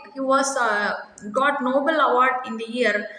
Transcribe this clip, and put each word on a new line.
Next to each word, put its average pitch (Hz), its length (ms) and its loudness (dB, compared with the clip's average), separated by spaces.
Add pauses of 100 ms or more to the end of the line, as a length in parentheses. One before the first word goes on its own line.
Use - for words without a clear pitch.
(140)
he 269 60 -8
was, 269 360 2
uh, 208 380 0 (360)
got 269 320 0
Nobel 277 380 2
Award 254 460 2
in 226 100 -8
the 226 100 -8
year 220 400 -2 (120)